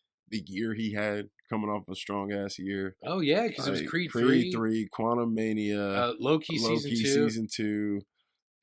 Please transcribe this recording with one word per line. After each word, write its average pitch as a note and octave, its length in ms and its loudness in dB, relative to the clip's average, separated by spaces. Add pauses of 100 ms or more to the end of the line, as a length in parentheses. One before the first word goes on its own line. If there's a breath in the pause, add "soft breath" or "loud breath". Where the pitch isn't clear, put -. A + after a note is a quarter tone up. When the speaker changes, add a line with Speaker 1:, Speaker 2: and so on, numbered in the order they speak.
(300)
Speaker 1:
the G#2+ 180 -6
year A2 260 -4
he G#2+ 200 -2
had G#2 360 -2 (200)
coming G#2+ 200 -2
off G#2 200 -2
a F#2+ 60 -8
strong G2+ 360 -4
ass G2+ 260 -4
year. G2 380 -4 (100)
Speaker 2:
Oh, F3 140 -2
yeah, F3 300 2
'cause - 180 -6
it C#3 40 0
was E2+ 100 0
Speaker 1:
Like, D2+ 80 -6
Speaker 2:
Creed - 220 -2
Speaker 1:
Creed A#2+ 140 2
Speaker 2:
three. C3 260 6
Speaker 1:
three, A2 380 0
Quantumania, A2 1080 0
Speaker 2:
Uh, A#2+ 220 0
Loki D#3 380 0
season A2+ 160 2
Speaker 1:
Loki A#2+ 300 0
Speaker 2:
two. C#3 260 4
Speaker 1:
season A2 220 -2
two, G#2 500 0 (600)